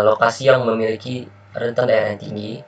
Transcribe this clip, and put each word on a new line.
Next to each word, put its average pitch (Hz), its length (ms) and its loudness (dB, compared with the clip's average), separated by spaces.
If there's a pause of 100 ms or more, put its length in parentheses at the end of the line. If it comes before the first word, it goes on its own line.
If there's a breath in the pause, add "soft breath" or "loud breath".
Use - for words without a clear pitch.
lokasi 113 400 2
yang 131 160 6
memiliki 113 640 -4 (240)
rentan 120 400 -2
daerah 107 240 2
yang 101 80 -12
tinggi 104 460 -10